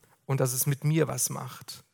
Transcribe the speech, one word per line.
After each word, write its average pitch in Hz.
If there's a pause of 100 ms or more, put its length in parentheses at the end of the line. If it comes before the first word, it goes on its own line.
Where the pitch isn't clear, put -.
(240)
und 135
dass 127
es 127
mit 143
mir 156
was 127
macht. -